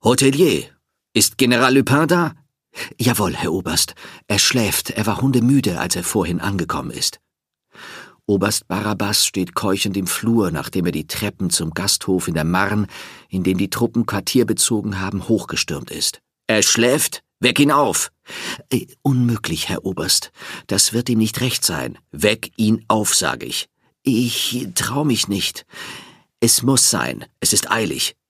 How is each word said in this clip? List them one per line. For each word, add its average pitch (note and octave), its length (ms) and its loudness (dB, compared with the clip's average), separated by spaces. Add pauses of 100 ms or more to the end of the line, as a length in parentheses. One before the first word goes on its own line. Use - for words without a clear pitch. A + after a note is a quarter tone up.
Hotelier, C3+ 600 4 (480)
ist - 240 0
General B2 360 4
Lupin C3+ 320 4
da? E3+ 280 2 (640)
Jawohl, G#2 380 0
Herr E2 180 -4
Oberst. E2 420 -4 (320)
Er G2+ 100 0
schläft. - 520 0
Er G#2+ 160 -4
war G#2+ 160 -2
hundemüde, B2+ 580 2
als - 160 -2
er F2+ 80 -4
vorhin F2 380 0
angekommen F2 500 -4
ist. - 300 -6 (1040)
Oberst G2+ 420 0
Barabas G2+ 580 -2
steht F#2 300 -4
keuchend G2 400 -2
im F#2 120 -2
Flur, G#2+ 440 0
nachdem D#2+ 360 -4
er F2 40 0
die D#2 160 -6
Treppen G2 420 -4
zum D#2+ 240 -2
Gasthof F#2 540 -2
in F2 60 -4
der D#2+ 100 0
Marne, G2 440 0 (420)
in F#2 140 -4
dem F#2 140 2
die G2 120 0
Truppen A2+ 360 0
Quartier G#2 400 2
bezogen G#2 540 0
haben, F#2+ 300 -6
hochgestürmt E2 600 -2
ist. - 300 -6 (280)
Er G#2+ 160 2
schläft? - 600 2 (180)
Weck B2 200 2
ihn C#3+ 100 4
auf! C#3 400 2 (580)
Äh, B2 180 -2 (140)
unmöglich, A#2+ 680 0
Herr - 160 -6
Oberst. - 480 -2 (340)
Das - 240 2
wird A#2+ 160 -2
ihm A2+ 120 2
nicht A2 200 0
recht B2+ 240 -2
sein. C#2 340 -4 (140)
Weck - 460 0
ihn A2+ 320 2
auf, G#2+ 260 0
sag C#2+ 280 -2
ich. - 260 -8 (340)
Ich A#2+ 720 0
trau C#3 300 -2
mich A#2+ 240 0
nicht. - 360 -4 (760)
Es - 220 2
muss C3 260 4
sein. B1+ 360 -2 (140)
Es - 140 0
ist - 180 0
eilig. G#2 460 -2 (120)